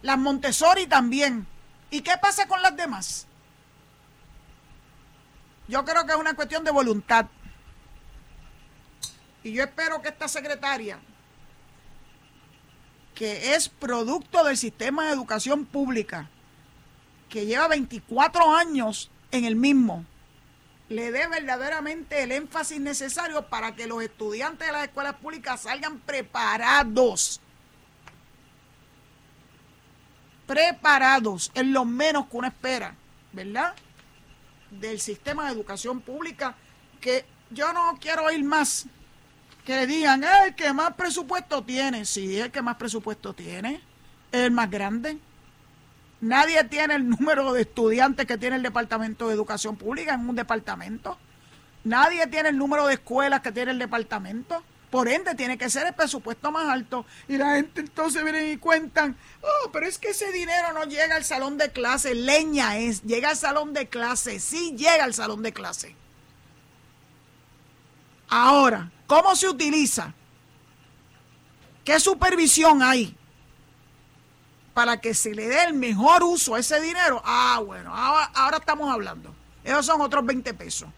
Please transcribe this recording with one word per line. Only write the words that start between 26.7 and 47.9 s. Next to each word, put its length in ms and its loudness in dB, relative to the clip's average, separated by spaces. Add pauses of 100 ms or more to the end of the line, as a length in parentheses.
Preparados, 1080 4
es 120 0
lo 180 2
menos 440 0
que 100 -10
uno 100 -4
espera, 480 -6 (380)
¿verdad?, 400 -4 (1000)
del 300 -8
sistema 460 -6
de 40 -4
educación 480 -8
pública, 560 -10 (460)
que 240 -2 (240)
yo 240 -4
no 260 0
quiero 260 -2
oír 200 0
más 400 0 (800)
que 100 -4
le 120 2
digan, 360 2
"El 320 6
que 160 0
más 220 0
presupuesto 680 -4
tiene". 440 -4
Sí, 340 -4
el 120 -6
que 100 -6
más 160 -4
presupuesto 560 -8
tiene, 480 -10 (500)
el 200 2
más 180 0
grande. 500 -6 (1080)
Nadie 380 4
tiene 320 0
el 120 0
número 460 2
de 80 2
estudiantes 640 2